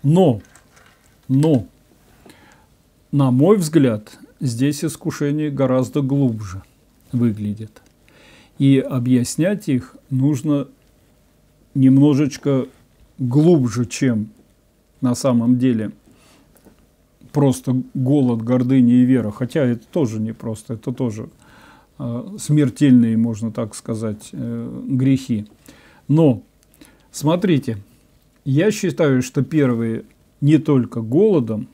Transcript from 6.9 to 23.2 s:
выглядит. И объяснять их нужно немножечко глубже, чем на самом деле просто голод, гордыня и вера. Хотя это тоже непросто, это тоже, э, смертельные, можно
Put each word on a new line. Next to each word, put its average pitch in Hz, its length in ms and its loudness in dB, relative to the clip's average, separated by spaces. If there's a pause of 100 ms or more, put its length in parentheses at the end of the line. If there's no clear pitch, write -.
выглядит. 107 720 -4 (760)
И 135 200 4
объяснять 127 880 -2
их 127 280 -4 (120)
нужно 139 600 -2 (1040)
немножечко 135 920 2 (520)
глубже, 127 680 2
чем 113 440 -2 (680)
на 123 140 0
самом 123 440 0
деле 113 340 -2 (1400)
просто 131 500 0 (120)
голод, 127 480 0
гордыня 123 520 2
и 123 100 6
вера. 123 260 0
Хотя 131 340 -4
это 120 220 -2
тоже 110 340 -4
непросто, 110 540 -8
это 123 180 -10
тоже, 113 360 -8 (720)
э, 117 400 -10
смертельные, 127 800 2
можно 113 340 -2